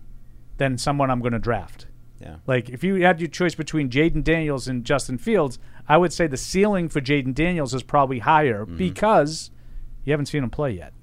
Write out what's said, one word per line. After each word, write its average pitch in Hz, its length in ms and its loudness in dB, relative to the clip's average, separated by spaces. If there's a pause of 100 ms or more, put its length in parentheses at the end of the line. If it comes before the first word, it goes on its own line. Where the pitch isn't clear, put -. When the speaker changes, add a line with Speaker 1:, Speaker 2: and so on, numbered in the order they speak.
(580)
Speaker 1:
than 131 200 0
someone 143 340 0
I'm 123 100 0
gonna 120 180 0
draft? 104 460 -4 (340)
Speaker 2:
Yeah. 85 180 -16 (100)
Speaker 1:
Like, 127 220 0
if 127 140 -8
you 190 120 0
had 180 260 4
your 165 80 -4
choice - 240 0
between 151 360 -2
Jaden 151 340 2
Daniels 147 440 0
and 123 160 -4
Justin 127 360 -2
Fields, 160 400 0 (280)
I 151 100 8
would 175 140 4
say 170 160 2
the 131 100 -4
ceiling 185 520 0
for 151 100 -2
Jaden 131 360 0
Daniels 156 380 0
is 127 100 -4
probably 135 360 2
higher 123 460 4
Speaker 2:
Mm-hmm. 85 120 -10
Speaker 1:
because 160 720 2 (520)
you 135 100 -2
haven't 147 120 0
seen 147 180 -2
him 117 60 -4
play 143 220 -4
yet. 87 320 -10